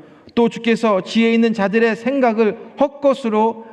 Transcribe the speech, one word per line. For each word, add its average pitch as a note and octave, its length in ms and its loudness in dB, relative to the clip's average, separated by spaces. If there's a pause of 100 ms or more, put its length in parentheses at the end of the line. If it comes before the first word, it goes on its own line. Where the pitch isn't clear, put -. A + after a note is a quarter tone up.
(360)
또 A#3 120 4
주께서 A3+ 520 0
"지혜 A3+ 320 0
있는 A#3 200 2
자들의 A3 440 0
생각을 A3+ 600 0 (220)
헛것으로 A3+ 960 0